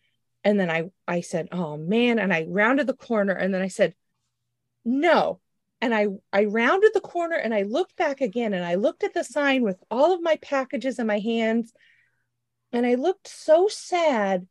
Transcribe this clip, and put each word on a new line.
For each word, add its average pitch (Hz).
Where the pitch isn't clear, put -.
and 208
then 180
I, 165
I 175
said, 165
"Oh, 156
man." 226
And 190
I 160
rounded 226
the 262
corner, 202
and 190
then 185
I 190
said, 180
"No." 262
And 240
I, 208
I 202
rounded 277
the 415
corner, 339
and 233
I 208
looked 240
back 285
again, 233
and 180
I 175
looked 247
at 392
the 330
sign 277
with 190
all 294
of 339
my 320
packages 262
in 226
my 208
hands, 226
and 240
I 247
looked 320
so 349
sad, 220